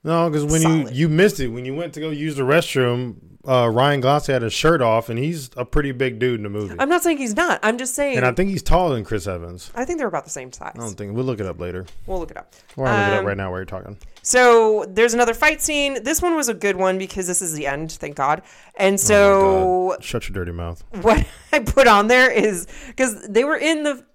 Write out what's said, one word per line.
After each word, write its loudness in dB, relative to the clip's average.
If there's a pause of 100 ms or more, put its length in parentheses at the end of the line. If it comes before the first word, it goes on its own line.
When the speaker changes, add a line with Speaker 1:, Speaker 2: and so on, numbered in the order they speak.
Speaker 1:
No, 0
'cause 0
when 2
you, 4
Speaker 2:
Solid. -6
Speaker 1:
you 2
missed 4
it. -4
When -8
you -6
went -8
to -12
go -6
use -6
the -2
restroom, 0 (320)
uh, 4
Ryan 2
Gosling 2
had 0
his -4
shirt 2
off, 2
and -4
he's -6
a -6
pretty -2
big -2
dude 0
in -8
the -8
movie. -6
Speaker 2:
I'm -2
not 2
saying 0
he's -4
not. 0
I'm 0
just -6
saying. -2
Speaker 1:
And 0
I 2
think 0
he's -4
taller 4
than -6
Chris -6
Evans. -10
Speaker 2:
I -6
think -6
they're -4
about -6
the -20
same -12
size. -14
Speaker 1:
I -14
don't -8
think. -10
We'll -2
look -4
it -4
up -10
later. -8 (200)
Speaker 2:
We'll -4
look -10
it -16
up. -20 (220)
Speaker 1:
We're -4
gonna 2
look 2
it 0
up 0
Speaker 2:
Um, -6
Speaker 1:
right -4
now -6
while -6
you're -10
talking. -14 (240)
Speaker 2:
So 4
there's 2
another 2
fight 0
scene. -2
This -2
one 0
was -2
a -2
good -2
one 0
because -8
this -2
is -6
the -6
end, -6
thank -10
God. 0 (340)
And 2
Speaker 1:
Oh -
my 0
Speaker 2:
so 4
Speaker 1:
God. -16
Shut -8
your -8
dirty -6
mouth. -10 (180)
Speaker 2:
what 4 (140)
<laughs> -6
I 2
put 4
on 6
there 6
is, 0 (300)
'cause -2
they 2
were 0
in 0
the -4 (120)